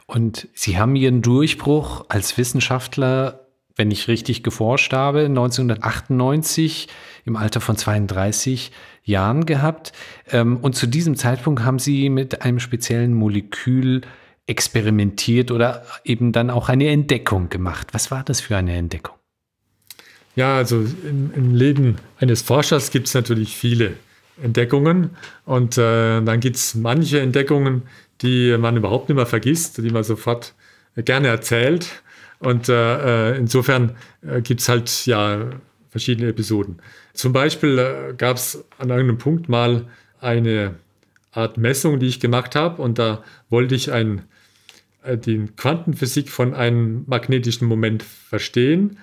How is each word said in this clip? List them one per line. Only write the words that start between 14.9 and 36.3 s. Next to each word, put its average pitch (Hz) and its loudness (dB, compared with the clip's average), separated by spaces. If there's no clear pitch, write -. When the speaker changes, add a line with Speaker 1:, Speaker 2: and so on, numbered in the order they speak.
Speaker 1:
oder 120 0
eben 120 0
dann 120 2
auch 120 -2
eine 131 4
Entdeckung 131 0
gemacht. 90 -6
Was - -4
war 131 -6
das - -4
für 104 -4
eine 90 0
Entdeckung? 82 -6
Speaker 2:
Ja, 131 2
also 120 2
im, 143 -2
im 123 2
Leben 131 4
eines 120 2
Forschers 139 2
gibt's - -2
natürlich 113 0
viele 117 0
Entdeckungen. 139 2
Und, 123 0
äh, 113 4
dann 113 2
gibt's 120 -2
manche 131 0
Entdeckungen, 135 2
die 123 4
man 117 2
überhaupt 110 0
nicht 147 2
mehr 123 2
vergisst, 127 0
die 113 -2
man 113 0
sofort 117 -4
gerne 131 2
erzählt. 117 0
Und, 123 0
äh, 120 2
äh, 135 -4
insofern, 123 2
äh, 135 -4
gibt's 117 -4
halt, 120 -2
ja, 104 0
verschiedene 117 -2
Episoden. 104 -2